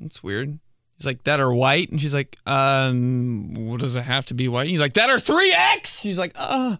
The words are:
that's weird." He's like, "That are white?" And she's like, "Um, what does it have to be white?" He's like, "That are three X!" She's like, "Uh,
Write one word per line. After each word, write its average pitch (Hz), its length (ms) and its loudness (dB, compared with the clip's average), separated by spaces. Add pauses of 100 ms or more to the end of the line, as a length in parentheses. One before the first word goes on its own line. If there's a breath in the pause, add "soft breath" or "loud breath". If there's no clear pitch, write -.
that's 156 220 -14
weird." 131 360 -6 (380)
He's - 100 -8
like, 131 180 -6
"That 143 160 2
are 131 120 2
white?" 139 380 2
And 156 100 -2
she's 143 140 -2
like, 139 320 -4
"Um, 127 1080 0
what 113 260 -6
does 127 160 -2
it 123 60 -4
have 131 240 -2
to - 80 -8
be 127 120 0
white?" 123 220 0
He's 180 100 0
like, 147 160 2
"That 233 160 4
are 254 80 4
three 370 340 4
X!" 392 480 0
She's 190 180 -4
like, 185 180 -4
"Uh, 254 440 -2